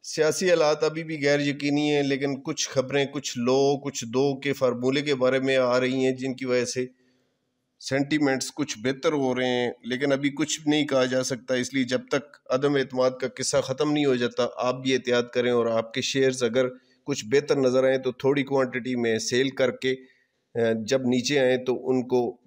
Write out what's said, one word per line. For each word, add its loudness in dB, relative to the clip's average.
सियासी 0
हालात 2
अभी -2
भी -8
गैर 2
यकीनी 0
हैं, 2
लेकिन -2
कुछ -6
खबरें -2
कुछ -8
लो 2
कुछ -8
दो 0
के -2
फार्मूले 0
के 0
बारे 2
में 2
आ 2
रही 0
हैं, 2
जिनकी -6
वजह 2
से -4
सेंटिमेंट्स 0
कुछ -6
बेहतर 0
हो 2
रहे 0
हैं, 0
लेकिन 0
अभी 2
कुछ -2
नहीं 4
कहा 4
जा 0
सकता। -4
इसलिए -2
जब -4
तक -4
अदम 2
एतमाद 0
का -2
किस्सा -2
ख़त्म -2
नहीं 2
हो 4
जाता, 0
आप -2
भी 2
एहतियात 0
करें 0
और 2
आपके -2
शेयर्स 0
अगर 0
कुछ -4
बेहतर 2
नज़र 4
आए 2
तो -2
थोड़ी 2
क्वांटिटी -2
में 0
सेल 0
करके, 0
अ, -6
जब -2
नीचे 0
आए 4
तो -2
उनको -2